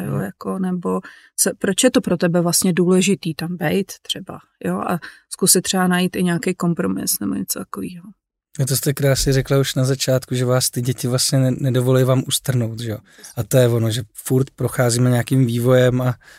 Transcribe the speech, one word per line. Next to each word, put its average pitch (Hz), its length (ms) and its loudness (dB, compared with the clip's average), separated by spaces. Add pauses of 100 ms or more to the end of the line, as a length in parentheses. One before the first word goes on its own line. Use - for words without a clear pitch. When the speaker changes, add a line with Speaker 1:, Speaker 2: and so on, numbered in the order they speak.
Speaker 1:
jo, - 80 -4
Speaker 2:
Hmm. - 80 -2
Speaker 1:
jako, 190 380 -6
nebo 185 400 -2 (400)
se, - 200 2
proč - 240 0
je 254 80 6
to 254 100 2
pro 175 160 0
tebe 175 240 2
vlastně 175 320 2
důležitý 180 600 2
tam 170 240 -8
bejt 185 340 -2 (100)
třeba, - 380 -10 (260)
jo, 180 140 -2
a 175 200 -4 (300)
zkusit - 320 2
třeba 185 260 0
najít 180 280 0
i - 80 -2
nějaký 175 320 -2
kompromis 180 640 -2
nebo 208 140 -4
něco - 260 -6
takovýho. 180 440 -12 (580)
Speaker 2:
A 131 40 2
to 131 100 -2
jste 143 180 -2
krásně 139 400 0
řekla 135 260 2
už 135 160 -2
na 131 100 2
začátku, 131 500 -2
že 127 100 0
vás 123 240 2
ty 127 120 -4
děti 123 260 -2
vlastně 131 320 0
ne-, 127 200 2
nedovolí 127 440 2
vám 127 240 2
ustrnout, 117 520 -2
že 117 120 -6
jo? 104 60 -6 (400)
A 117 60 -4
to 131 140 0
je 127 100 6
ono, 113 240 2
že 120 100 -4 (120)
furt 131 420 0
procházíme 123 540 0
nějakým 123 360 2
vývojem 127 560 4
a 127 140 -2 (240)